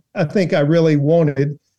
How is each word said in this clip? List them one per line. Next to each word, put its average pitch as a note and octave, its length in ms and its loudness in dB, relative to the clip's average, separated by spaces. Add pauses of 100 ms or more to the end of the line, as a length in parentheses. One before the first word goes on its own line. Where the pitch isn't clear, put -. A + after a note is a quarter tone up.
(140)
I F#3+ 100 -4
think F3 280 -2
I F3 80 0
really D#3+ 340 2
wanted. D3 640 0 (200)